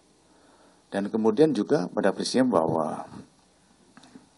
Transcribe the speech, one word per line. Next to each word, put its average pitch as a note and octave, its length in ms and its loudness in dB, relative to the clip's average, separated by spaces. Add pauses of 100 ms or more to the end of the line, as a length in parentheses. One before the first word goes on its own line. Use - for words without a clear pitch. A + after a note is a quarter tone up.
(880)
Dan G2+ 240 -4
kemudian A2 400 2
juga A#2+ 320 0
pada G#2+ 240 0
prinsipnya A#2+ 400 0
bahwa D#2+ 560 0 (1300)